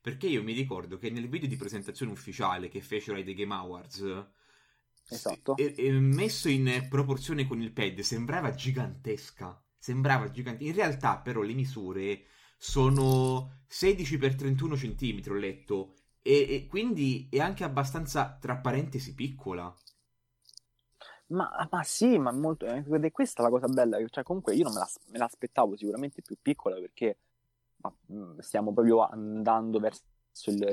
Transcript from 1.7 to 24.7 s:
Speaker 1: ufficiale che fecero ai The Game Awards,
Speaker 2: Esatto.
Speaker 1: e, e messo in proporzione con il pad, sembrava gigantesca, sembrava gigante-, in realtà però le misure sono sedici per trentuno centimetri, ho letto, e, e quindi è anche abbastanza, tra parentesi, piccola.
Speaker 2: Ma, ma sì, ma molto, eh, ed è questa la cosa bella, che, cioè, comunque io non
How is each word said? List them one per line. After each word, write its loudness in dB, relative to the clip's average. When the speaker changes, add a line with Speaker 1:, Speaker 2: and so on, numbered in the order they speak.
Speaker 1:
ufficiale -4
che -8
fecero -4
ai -6
The -8
Game -4
Awards, -8
Speaker 2:
Esatto. -4
Speaker 1:
e, 0
e 2
messo 4
in 2
proporzione 0
con -4
il -6
pad, -2
sembrava -2
gigantesca, -6
sembrava 2
gigante-, -8
in -2
realtà 2
però -2
le -2
misure -2
sono 2
sedici 2
per 2
trentuno 0
centimetri, -4
ho -2
letto, -4
e, 8
e -4
quindi 0
è 2
anche 0
abbastanza, -2
tra -4
parentesi, -2
piccola. -6
Speaker 2:
Ma, -2
ma -2
sì, 4
ma 4
molto, -2
eh, -2
ed 2
è 2
questa 0
la 6
cosa 4
bella, 4
che, 0
cioè, -6
comunque 0
io 6
non 0